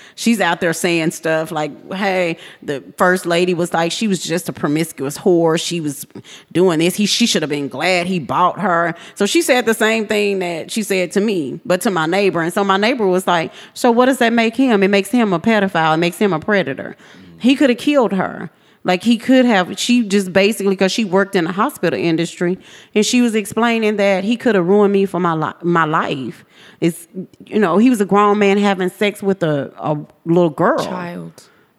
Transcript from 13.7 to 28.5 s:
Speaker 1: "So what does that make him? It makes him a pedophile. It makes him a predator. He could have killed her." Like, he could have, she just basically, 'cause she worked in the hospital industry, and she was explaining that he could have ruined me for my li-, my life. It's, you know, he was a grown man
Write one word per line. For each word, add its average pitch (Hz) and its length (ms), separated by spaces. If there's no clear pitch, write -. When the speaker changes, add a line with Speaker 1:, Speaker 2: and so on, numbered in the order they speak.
Speaker 1:
"So 247 180
what 247 140
does 254 140
that 233 120
make 226 240
him? 247 280
It 190 40
makes 196 220
him 220 240
a 165 80
pedophile. 190 540
It - 20
makes 175 200
him 202 140
a 156 80
predator. 165 560
He 262 180
could 285 120
have 240 100
killed 262 340
her." 160 360
Like, 180 200
he 233 140
could 262 260
have, 196 340
she 247 300
just 190 240
basically, 196 460
'cause 190 160
she 233 100
worked 196 320
in 175 80
the 165 80
hospital 185 480
industry, 170 580
and 208 100
she 247 160
was 226 140
explaining 220 600
that 196 260
he 226 140
could 226 180
have 175 100
ruined 202 280
me 196 120
for 180 140
my 175 140
li-, 156 280
my 170 220
life. 151 640
It's, 170 260
you - 140
know, 180 200
he 247 100
was 240 100
a 202 60
grown 208 340
man 196 180